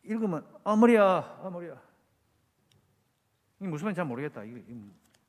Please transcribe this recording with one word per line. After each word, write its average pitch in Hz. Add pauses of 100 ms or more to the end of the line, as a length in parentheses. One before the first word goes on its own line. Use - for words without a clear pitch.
읽으면 208 (160)
"아, 214
머리야, 208
아, 190
머리야. 170 (1800)
이게 196
무슨 156
말인지 196
잘 180
모르겠다. 131
이게, 113
이게, 110 (380)